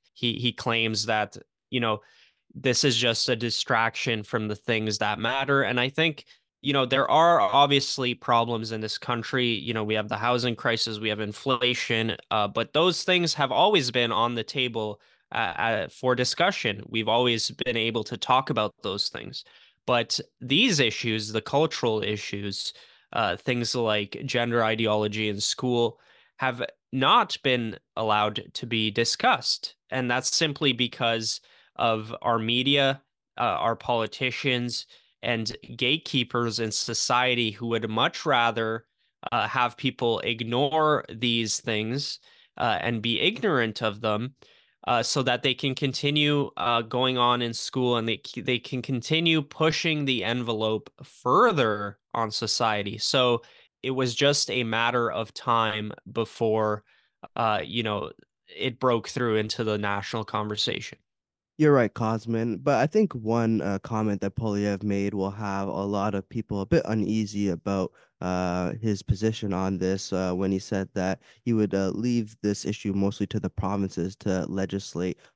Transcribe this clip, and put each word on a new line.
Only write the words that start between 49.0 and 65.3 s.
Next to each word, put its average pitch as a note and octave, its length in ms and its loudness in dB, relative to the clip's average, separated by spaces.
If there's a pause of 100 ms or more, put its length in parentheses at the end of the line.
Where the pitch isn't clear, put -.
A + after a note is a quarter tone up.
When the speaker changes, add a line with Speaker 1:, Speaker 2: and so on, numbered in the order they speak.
Speaker 1:
pushing D#3 640 0
the B2+ 180 0
envelope A2 680 -2 (120)
further B2 960 2 (140)
on A2+ 180 0
society. G#2+ 680 -2
So B2 420 2 (420)
it C3 100 -2
was B2+ 220 0
just C#3+ 360 2
a A#2+ 140 0
matter A#2 460 2
of G#2+ 220 -4
time G#2+ 600 0 (200)
before, A2 720 0 (520)
uh, A2 280 2
you A2+ 180 -4
know, G#2+ 280 -4 (440)
it B2 260 -4
broke A#2+ 280 2
through A#2+ 280 0
into A2 280 -2
the G#2+ 140 0
national G#2 460 -4
conversation. - 720 -4 (600)
Speaker 2:
You're D3+ 160 6
right, A#2+ 180 4
Cosmin, A2+ 640 -2
but C3+ 200 2
I B2 100 4
think G#3+ 260 2
one, A2+ 480 2
uh, F#2+ 200 -2
comment G#2+ 420 -2
that G2+ 120 -4
Poilievre G2+ 480 -2
made G2+ 300 -2
will G2 180 -2